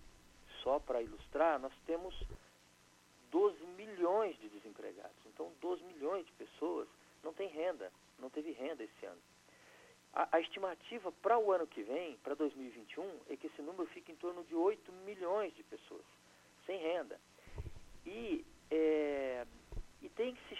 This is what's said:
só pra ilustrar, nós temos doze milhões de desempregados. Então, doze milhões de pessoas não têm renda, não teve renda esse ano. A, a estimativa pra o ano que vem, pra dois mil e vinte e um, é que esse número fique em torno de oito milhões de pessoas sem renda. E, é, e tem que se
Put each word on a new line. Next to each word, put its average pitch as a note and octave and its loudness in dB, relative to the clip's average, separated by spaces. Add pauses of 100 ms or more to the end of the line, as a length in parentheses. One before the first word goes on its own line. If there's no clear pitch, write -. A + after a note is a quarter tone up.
(640)
só C3+ 4
pra B2 0
ilustrar, C#3+ 2
nós C3 -4 (120)
temos F3 -2 (1160)
doze F3 6 (120)
milhões G3 2
de A2 -12
desempregados. G2+ -12
Então, D#3+ -8
doze E3+ -2
milhões E3+ -2
de - -20
pessoas D3+ -4 (360)
não D#3+ -6
têm G3 -2
renda, D3+ -2 (280)
não B2+ -8
teve D3+ -4
renda C3 -4
esse - -12
ano. F2+ -10 (960)
A, - 4
a E3+ 8
estimativa F#3+ -4
pra A3+ 6
o G#3+ 6
ano F3 6
que A#2 -6
vem, C3+ -2
pra C#3 -2
dois D3 2
mil C3 -8
e - -10
vinte A2+ -16
e - -6
um, F3+ -6
é - -4
que - -8
esse - -12
número E3+ -2
fique E3+ -14
em D#3 -16
torno F3 -4
de D#3 -10
oito F#3+ 4 (120)
milhões G3 0
de D#3+ -16
pessoas - -14 (600)
sem F#3+ -4
renda. D#3+ 0 (840)
E, G3+ -2 (260)
é, D3 4 (560)
e - -10
tem B3 0
que - -16
se - -8